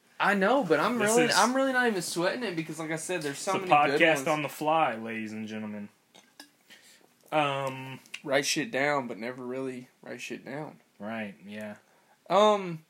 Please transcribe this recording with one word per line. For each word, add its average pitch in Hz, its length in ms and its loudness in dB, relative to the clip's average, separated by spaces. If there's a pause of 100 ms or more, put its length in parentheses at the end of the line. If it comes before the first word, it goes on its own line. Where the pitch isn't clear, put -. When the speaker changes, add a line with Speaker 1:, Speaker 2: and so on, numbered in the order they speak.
(180)
Speaker 1:
I 185 160 4
know, 220 300 4
but 156 160 4
I'm 220 180 0
Speaker 2:
This 214 140 4
Speaker 1:
really, 240 120 6
Speaker 2:
is - 100 2
Speaker 1:
I'm 226 220 6
really 269 160 2
not 247 140 2
even 196 160 0
sweating 185 400 -2
it 190 120 -4
because, 160 240 -6
like 156 120 -6
I 160 60 -2
said, 175 260 -4
there's 143 160 -4
so 190 180 -2
Speaker 2:
it's 190 80 -4
a - 20 -6
Speaker 1:
many 147 260 6
good 151 80 4
Speaker 2:
podcast 160 160 2
Speaker 1:
ones. 135 120 -2
Speaker 2:
on 151 140 0
the 139 80 -4
fly, 151 460 2
ladies 113 360 -8
and 110 160 -8
gentlemen. 104 400 -8 (1400)
Um, 135 680 -2 (220)
Speaker 1:
Write 143 220 2
shit 135 260 -2
down, 135 360 0
but 117 120 -8
never 127 240 -8
really 127 460 -8 (140)
write 123 180 -12
shit - 240 -12
down. 143 320 -10 (220)
Speaker 2:
Right, 107 360 -8 (120)
yeah. 107 300 -12 (520)
Speaker 1:
Um, 196 600 4